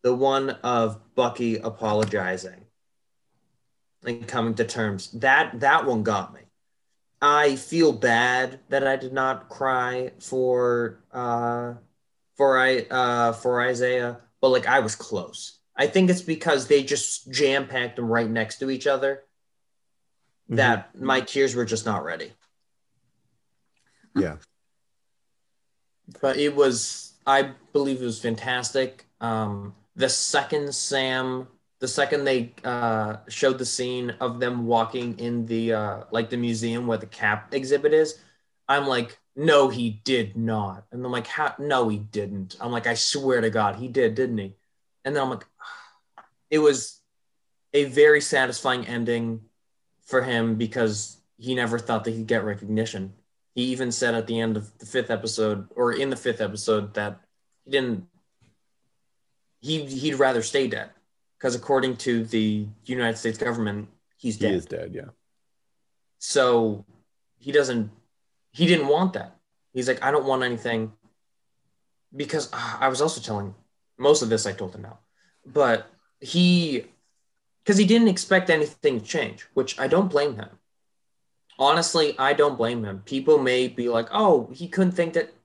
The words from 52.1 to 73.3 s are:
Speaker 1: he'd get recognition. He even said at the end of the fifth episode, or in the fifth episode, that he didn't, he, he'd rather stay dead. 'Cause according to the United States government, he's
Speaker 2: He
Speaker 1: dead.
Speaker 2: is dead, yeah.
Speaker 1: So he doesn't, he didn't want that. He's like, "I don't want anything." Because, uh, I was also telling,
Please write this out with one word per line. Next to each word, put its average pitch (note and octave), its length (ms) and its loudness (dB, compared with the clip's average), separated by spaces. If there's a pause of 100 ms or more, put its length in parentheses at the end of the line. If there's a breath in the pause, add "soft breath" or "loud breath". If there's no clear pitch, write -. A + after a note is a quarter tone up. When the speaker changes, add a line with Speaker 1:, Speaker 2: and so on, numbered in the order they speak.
Speaker 1:
he'd A2 140 -8
get A2+ 160 0
recognition. G#2 680 -4 (420)
He B2 100 -2
even B2+ 260 -4
said A#2 240 0
at A2+ 120 -4
the A#2 120 -2
end A2+ 180 -2
of G#2+ 200 -12
the - 80 -20
fifth B2+ 260 -4
episode, G#2+ 640 -2
or A#2+ 180 2
in C#3 160 -2
the C3 60 -4
fifth A#2+ 260 -4
episode, G#2 540 -2
that G#2 240 -6 (460)
he C3+ 60 -10
didn't, B2 360 -2 (1500)
he, D3 240 -4
he'd C3+ 300 -4
rather C3 260 4
stay C3 260 0
dead. - 220 -8 (500)
'Cause B2 160 -2
according C3 420 0
to A#2 280 0
the G#2+ 420 0 (180)
United A#2+ 320 -2
States A2+ 200 -4
government, G#2+ 520 -4 (280)
he's A2+ 180 -6
Speaker 2:
He G#2+ 60 -6
Speaker 1:
dead. G#2 140 2
Speaker 2:
is D#2+ 100 -4
dead, E2 280 -10
yeah. C#3 160 -14 (1080)
Speaker 1:
So A#2 680 2 (520)
he C3+ 140 -10
doesn't, B2 400 2 (600)
he E3+ 160 2
didn't D#3 200 4
want F3 260 2
that. - 220 -10 (380)
He's B2+ 140 -2
like, B2+ 160 -2
"I C3+ 80 2
don't D3 140 2
want C3 180 0
anything." A2+ 500 -2 (1200)
Because, C#3+ 380 -4
uh, - 260 -8
I C3+ 80 0
was C3 140 0
also D#3+ 200 0
telling, G2+ 340 -6 (420)